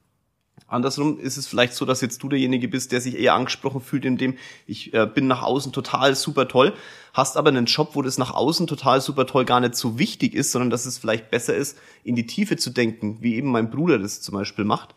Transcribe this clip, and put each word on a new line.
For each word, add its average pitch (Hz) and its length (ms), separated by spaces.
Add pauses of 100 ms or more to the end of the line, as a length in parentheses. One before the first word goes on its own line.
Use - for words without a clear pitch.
(720)
Andersrum 139 460
ist 131 180
es 135 100
vielleicht 123 280
so, - 100
dass 127 160
jetzt - 220
du 135 80
derjenige 127 360
bist, 127 260
der 127 100
sich 127 160
eher 110 160
angesprochen 123 480
fühlt, 135 240
in 127 100
dem 131 220 (280)
ich, - 280
äh, 110 120
bin 135 200
nach 123 160
außen 131 300
total 131 420
super 139 340
toll, - 240 (400)
hast - 240
aber 151 140
einen 123 160
Job, 151 260
wo 143 80
das 127 160
nach 120 160
außen 156 340
total 135 360
super 135 240
toll 127 180
gar 123 160
nicht 120 140
so 113 240
wichtig 139 360
ist, - 160
sondern 123 200
dass 123 160
es 123 100
vielleicht 113 340
besser 123 240
ist, 139 220 (280)
in 120 120
die 117 100
Tiefe 196 300
zu - 140
denken, 113 500
wie 117 140
eben 131 160
mein 113 200
Bruder 139 280
das 98 240
zum - 120
Beispiel 101 300
macht. - 320